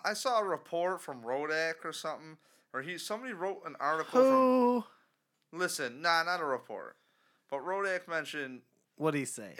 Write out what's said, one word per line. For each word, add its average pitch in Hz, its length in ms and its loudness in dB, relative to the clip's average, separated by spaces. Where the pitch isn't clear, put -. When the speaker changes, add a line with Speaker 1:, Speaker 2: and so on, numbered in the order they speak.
Speaker 1:
I 208 80 0
saw 233 260 0
a 214 60 2
report 170 560 -2
from 131 200 -12
Rodak 156 640 -2
or 165 80 -6
something, 156 460 -10
or 131 80 -4
he, 175 160 -8
somebody 220 360 -6
wrote 185 320 -4
an 156 140 -10
article 156 420 4
from 262 100 10
Speaker 2:
Who? 254 520 6
Speaker 1:
Listen, 156 500 -4
nah, 165 220 4
not 175 180 -2
a 160 40 -4
report. 120 500 -6
But 139 160 -4
Rodak 185 420 -2
mentioned 143 540 -6
Speaker 2:
What'd 147 220 2
he 135 60 -2
say? 104 340 -10